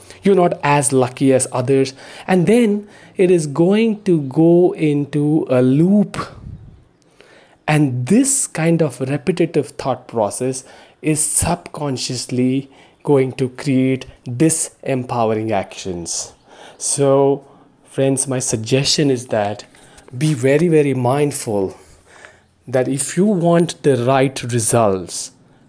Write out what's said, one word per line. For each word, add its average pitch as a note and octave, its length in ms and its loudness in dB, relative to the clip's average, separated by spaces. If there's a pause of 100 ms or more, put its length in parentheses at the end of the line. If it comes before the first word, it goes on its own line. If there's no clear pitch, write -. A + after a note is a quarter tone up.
(220)
You're G3 140 4
not F3 260 2
as C#3+ 300 2
lucky C3+ 460 2
as B2 100 -2 (140)
others." C3+ 320 0 (340)
And F#3 180 2
then G#3+ 280 4 (420)
it F#3 160 2
is E3 160 2
going G3+ 640 0
to E3+ 100 2 (200)
go E3+ 340 4
into D3 760 -2
a B2+ 120 2
loop. E3 560 2 (1500)
And C#3 380 0
this B3+ 280 2 (120)
kind E3 340 0
of D3+ 180 -2 (140)
repetitive D#3+ 560 -2 (140)
thought B2+ 260 -6
process A#2+ 560 -4 (360)
is D3+ 220 -2
subconsciously C3+ 1500 -4 (340)
going C3+ 280 2 (120)
to B2+ 40 -2
create C3 580 -2 (220)
disempowering B2 1200 -2
actions. F#2 800 -6 (480)
So, C#3 640 2 (520)
friends, C3+ 300 0
my C3 140 -4
suggestion C3 720 0
is B2 200 -4
that G#2 340 -4 (520)
be D#3 160 0
very, C#3 360 2
very D3 240 2
mindful B2 800 -2 (920)
that B2+ 220 -2
if C3+ 300 -4
you F3+ 80 4
want E3+ 580 2
the C#3 120 4 (100)
right C3+ 380 0
results, A2+ 880 -2 (380)